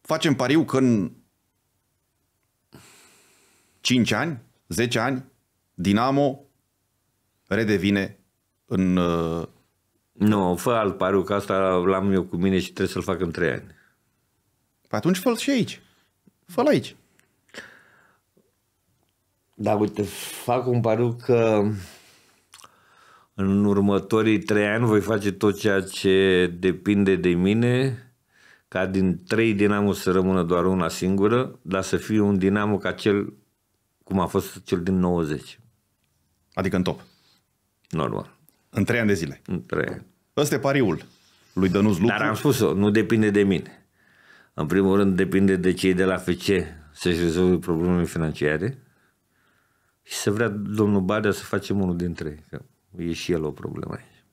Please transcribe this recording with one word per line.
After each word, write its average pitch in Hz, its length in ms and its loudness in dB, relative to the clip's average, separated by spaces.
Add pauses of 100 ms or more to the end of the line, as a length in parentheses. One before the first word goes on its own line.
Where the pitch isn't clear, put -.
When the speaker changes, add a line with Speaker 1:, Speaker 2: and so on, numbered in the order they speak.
Speaker 1:
Facem 156 340 0
pariu 131 300 2
că - 120 -2
în 117 340 2 (2750)
cinci 123 300 2
ani, 127 280 -4 (280)
zece 120 320 0
ani, 131 260 -2 (480)
Dinamo 135 640 0 (1080)
redevine 101 720 0 (480)
în, 92 300 0
uh, 85 520 -2 (640)
Speaker 2:
Nu, 101 440 0
fă 104 160 -2
alt 110 260 0
pariu, 95 260 2
că 104 100 -4
asta 98 200 -2 (320)
l-am 95 260 0
eu 92 120 2
cu - 120 -8
mine 92 240 0
și 90 60 -4
trebuie 95 220 -4
să-l 90 140 -6
fac 90 200 -4
în 85 100 -4
trei 80 200 -2
ani. - 140 -10 (1200)
Speaker 1:
Păi - 120 -6
atunci 180 180 0
fă-l 185 200 -2
și - 120 -4
aici. 240 320 -2 (640)
Fă-l - 220 -2
aici. 240 280 0 (2500)
Speaker 2:
Da, 107 180 -2
uite, 104 280 0 (420)
fac 127 240 -2
un 123 140 2
pariu 117 420 0
că 110 460 4 (1600)
în 98 320 0
următorii 101 760 2
trei 104 280 0
ani 110 180 0
voi 107 160 4
face 101 300 -2
tot 98 280 0
ceea 98 220 2
ce 95 680 2 (120)
depinde 95 560 2
de 87 140 0
mine, 117 760 0 (640)
ca 95 180 -2
din 95 380 0
trei 113 300 0
Dinamo 101 400 2
să 92 180 -2
rămână 92 320 2
doar 87 220 0
una 90 240 0
singură, 101 720 -2
dar 95 220 -4
să 92 140 -2
fie 107 220 -2
un 101 180 2
Dinamo 101 400 0
ca 92 140 -4
cel, 101 420 -2 (720)
cum 95 160 -2
a 87 60 0
fost 95 380 -4
cel 90 200 -2
din 95 160 0
nouăzeci. 82 600 -2 (920)
Speaker 1:
Adică 95 220 -4
în 92 80 0
top. 87 180 -4 (880)
Speaker 2:
Normal. 55 480 -6 (320)
Speaker 1:
În 104 140 -2
trei 120 160 0
ani 113 80 0
de 101 60 2
zile. 80 320 -6
Speaker 2:
În 78 200 -8
trei 82 200 -4
ani. - 200 -12 (320)
Speaker 1:
Ăsta 147 180 0
e 135 40 -2
pariul 131 460 0 (480)
lui 92 160 2
Dănuț 101 260 2
Lupu. 135 120 2
Speaker 2:
Dar 107 140 0
am 110 140 0
spus-o, 113 380 2
nu 101 160 2
depinde 110 400 2
de 101 140 4
mine. - 440 -2 (680)
În 80 120 -4
primul 95 300 2
rând, 98 200 2
depinde 95 400 2
de 90 180 2
cei 92 200 2
de 92 120 2
la 92 120 0
F 90 100 -8
C 90 180 -4 (480)
să-și 87 260 -2
rezolve 87 380 2
problemele 87 480 0
financiare 80 800 -4 (1200)
și - 100 -16
să - 180 -2
vrea 110 180 0
domnul 104 520 0
Badea 104 300 0
să - 120 -6
facem 101 380 -4
unul 90 160 -2
dintre 85 320 -6
ei, 76 200 -16
că 73 120 -14 (360)
e 85 160 -6
și - 180 -6
el 80 120 0
o 76 80 -4
problemă - 420 -10
aici. - 400 -18